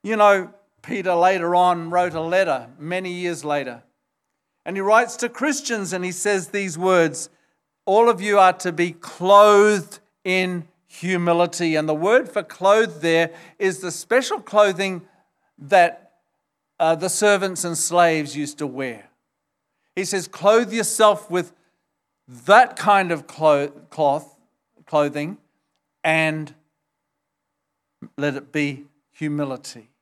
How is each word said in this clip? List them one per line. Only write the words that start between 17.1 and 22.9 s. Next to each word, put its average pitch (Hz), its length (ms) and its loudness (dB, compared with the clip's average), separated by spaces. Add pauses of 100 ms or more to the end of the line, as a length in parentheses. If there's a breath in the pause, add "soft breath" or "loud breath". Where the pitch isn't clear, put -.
and 170 120 -6
slaves 160 600 0
used 143 220 -10
to 151 80 -8
wear. 127 440 -10 (840)
He 190 80 -4
says, 185 240 -6
"Clothe 214 440 2
yourself 214 580 0
with 175 220 -4 (760)
that 185 480 4
kind 190 340 2